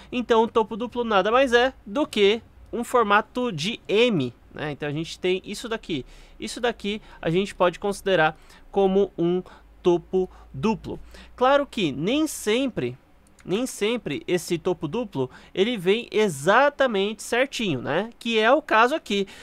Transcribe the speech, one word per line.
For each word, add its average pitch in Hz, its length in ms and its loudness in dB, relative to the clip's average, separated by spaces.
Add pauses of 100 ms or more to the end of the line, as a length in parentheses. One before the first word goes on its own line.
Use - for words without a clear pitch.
(100)
Então 233 340 2
o 226 40 -2
topo 220 260 0
duplo 240 300 -6
nada 208 260 2
mais 254 220 4
é 240 220 4 (100)
do 262 220 -2
que 214 340 2 (320)
um 226 100 -4
formato 233 680 0
de 170 340 -4
M, 190 460 2 (220)
né? 147 180 -8
Então 147 160 -8
a 147 40 -6
gente 160 260 -8
tem 180 260 -2
isso - 240 -10
daqui. 190 380 -6 (320)
Isso - 220 -10
daqui 220 400 -4 (220)
a - 80 -2
gente 190 240 0
pode 175 240 2
considerar 185 600 0 (320)
como 196 460 2
um 175 260 0 (400)
topo 180 460 0 (240)
duplo. 202 480 -4 (340)
Claro 277 320 4
que 170 260 -2
nem 220 340 0
sempre, 214 720 -2 (440)
nem 208 220 -2
sempre 214 640 -4
esse 175 300 -2
topo 175 280 -4
duplo, 147 440 -6 (240)
ele 220 240 0
vem 196 320 0
exatamente 214 1120 0
certinho, 233 580 -2
né? 156 380 -2
Que 233 200 -2
é 220 140 4
o 302 80 4
caso 240 340 2
aqui. 202 320 -2 (160)